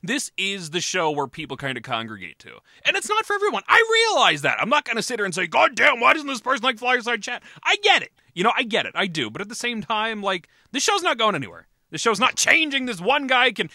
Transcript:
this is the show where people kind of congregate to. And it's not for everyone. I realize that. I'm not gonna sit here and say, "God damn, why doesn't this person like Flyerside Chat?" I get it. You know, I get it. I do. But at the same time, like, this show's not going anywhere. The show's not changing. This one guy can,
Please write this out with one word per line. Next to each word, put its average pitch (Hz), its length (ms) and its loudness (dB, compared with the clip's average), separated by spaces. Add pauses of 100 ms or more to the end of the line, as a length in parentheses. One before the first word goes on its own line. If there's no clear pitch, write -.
this 240 360 -4
is 190 320 -6
the 170 100 -4
show 170 300 0
where 143 180 -2
people 139 280 -12
kind 135 200 -6
of 117 80 -10
congregate 110 560 -8
to. - 120 -20 (320)
And 311 120 2
it's 392 120 -4
not 427 180 0
for 403 80 -2
everyone. 392 340 -2
I 453 160 6 (280)
realize 180 300 4
that. 123 180 0
I'm 196 100 0
not 294 140 2
gonna 226 180 -4
sit 240 180 -6
here 202 60 -2
and 175 80 -6
say, 180 120 -2
"God 262 280 2
damn, 247 260 4
why 240 140 6
doesn't 294 140 -4
this 262 120 -4
person 254 240 -2
like 254 120 0
Flyerside 240 460 -2
Chat?" 247 200 -10 (200)
I 403 200 2
get 381 200 6
it. - 100 -12 (220)
You 165 100 -2
know, 233 120 4
I 262 60 0
get 208 240 0
it. 185 80 -8
I 185 120 0
do. 156 240 -2
But 123 120 -12
at 208 60 -10
the 233 60 -12
same 233 280 -6
time, 214 400 -4
like, 190 260 -4 (240)
this 269 120 -2
show's 392 180 2
not 311 160 2
going 214 160 4
anywhere. 90 320 -8 (240)
The 156 80 -10
show's 208 220 0
not 254 160 0
changing. 277 500 2
This 202 140 -6
one 269 260 0
guy 254 260 2
can, 185 220 -6